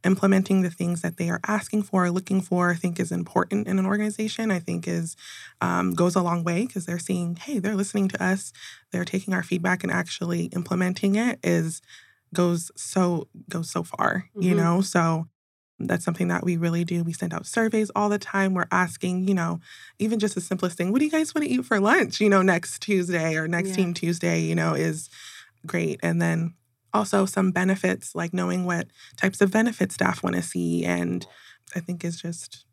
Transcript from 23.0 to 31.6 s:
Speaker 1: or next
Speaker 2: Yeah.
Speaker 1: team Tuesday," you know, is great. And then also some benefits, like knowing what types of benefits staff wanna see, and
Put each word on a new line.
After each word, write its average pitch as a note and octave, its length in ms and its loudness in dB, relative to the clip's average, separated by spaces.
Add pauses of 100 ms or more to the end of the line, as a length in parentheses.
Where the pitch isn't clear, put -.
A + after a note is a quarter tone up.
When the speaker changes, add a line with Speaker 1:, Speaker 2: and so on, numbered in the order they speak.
Speaker 1:
or D#3+ 120 -2
next F3 220 -2
Speaker 2:
Yeah. F#3 80 -4
Speaker 1:
team F3 180 2
Tuesday," E3+ 460 0
you D#3+ 120 0
know, E3 220 2
is D#3+ 340 -2 (560)
great. E3 380 -2
And E3+ 180 2
then E3+ 320 0 (400)
also G3+ 320 2
some F#3+ 260 0
benefits, F#3 640 0
like E3+ 200 -6
knowing F3+ 320 -2
what E3+ 220 -2 (300)
types F#3+ 240 -2
of G3 80 6
benefits A3 460 2
staff - 260 0
wanna F3+ 220 0
see, E2+ 420 0
and F2 400 -2 (500)